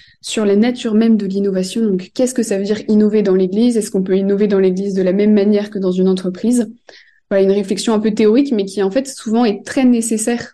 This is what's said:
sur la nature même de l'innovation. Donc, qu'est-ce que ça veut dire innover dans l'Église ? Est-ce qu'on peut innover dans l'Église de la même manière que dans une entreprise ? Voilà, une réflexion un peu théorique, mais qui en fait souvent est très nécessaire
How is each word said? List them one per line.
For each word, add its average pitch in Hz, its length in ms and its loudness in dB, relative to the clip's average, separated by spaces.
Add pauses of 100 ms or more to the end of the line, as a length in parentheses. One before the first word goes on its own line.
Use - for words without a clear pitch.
(220)
sur - 240 -4
la 202 100 2
nature 240 380 0
même 226 240 4
de 202 80 -4
l'innovation. 190 560 -4
Donc, 190 320 -2
qu'est-ce 254 200 -2
que 233 80 -2
ça 208 160 -2
veut 202 60 -4
dire 208 240 -4
innover 214 340 2
dans 190 140 2
l'Église ? 202 400 2
Est-ce 214 160 -2
qu'on 190 100 -2
peut 190 140 -2
innover 196 320 0
dans 196 120 0
l'Église 190 340 0
de 190 80 0
la 185 100 0
même 208 220 2
manière 208 360 2
que - 80 -10
dans 185 140 -2
une 185 160 2
entreprise ? 214 640 -2 (580)
Voilà, 196 140 2
une 190 80 4
réflexion 202 420 -2
un 208 60 2
peu 220 120 0
théorique, 233 420 2
mais 202 100 0
qui 196 180 -6
en 190 100 0
fait 277 180 -2
souvent 226 340 -2
est 202 220 -2
très 269 180 -2
nécessaire 233 720 0